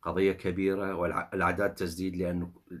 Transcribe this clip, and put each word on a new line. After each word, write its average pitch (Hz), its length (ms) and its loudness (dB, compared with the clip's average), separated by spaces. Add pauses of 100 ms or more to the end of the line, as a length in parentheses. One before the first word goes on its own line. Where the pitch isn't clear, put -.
قضية 92 300 4
كبيرة، 95 600 0
والع-، 87 400 -2
الأعداد 95 400 2
تزديد، 90 420 -4
لأنه، 87 360 -2 (280)